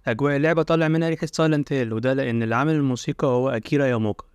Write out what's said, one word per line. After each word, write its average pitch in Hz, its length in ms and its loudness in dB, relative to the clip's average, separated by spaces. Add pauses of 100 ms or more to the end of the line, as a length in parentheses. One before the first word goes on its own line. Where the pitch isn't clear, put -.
أجواء 139 280 0
اللعبة 160 280 2
طالع 165 240 2
منها 160 220 2
ريحة 160 220 -4
سايلنت 156 420 0
هيل، 120 200 -2
وده 123 200 0
لأن 120 300 -2
العامل 123 300 0
الموسيقى 139 540 -2
هو 127 220 2
أكيرا 135 360 -2
ياموكا 110 500 -2